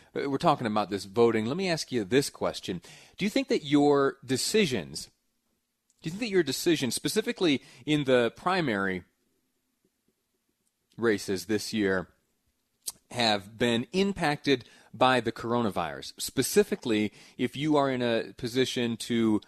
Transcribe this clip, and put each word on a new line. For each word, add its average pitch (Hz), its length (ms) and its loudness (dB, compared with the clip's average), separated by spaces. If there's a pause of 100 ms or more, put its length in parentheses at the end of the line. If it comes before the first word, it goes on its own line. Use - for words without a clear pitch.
(160)
uh, 127 140 -4
we're 135 80 -2
talking 147 280 2
about 107 220 0
this 98 160 -4
voting, 110 400 2
let 131 140 -2
me 190 100 -4
ask 160 240 -4
you 120 100 -2
this 117 280 0
question. 92 500 -6 (380)
Do 185 80 -2
you 220 40 0
think 269 180 -2
that 156 180 -2
your 143 580 4
decisions, 123 840 -2 (880)
do - 80 -8
you 156 40 -8
think 196 80 -10
that 240 100 -6
your 185 120 4
decisions, 139 520 0
specifically 170 680 0 (240)
in 147 200 0
the 123 320 4
primary 104 680 -2 (1900)
races 101 500 -2
this 104 260 -4
year, 95 340 0 (1040)
have 107 480 -2
been 120 340 0
impacted 156 720 0 (280)
by 127 260 4
the 113 140 -2
coronavirus, 92 840 -4
specifically 123 920 0 (240)
if 127 200 -4
you 147 200 0
are 139 140 2
in 127 100 -2
a 117 360 -2
position 120 600 -2
to 113 520 2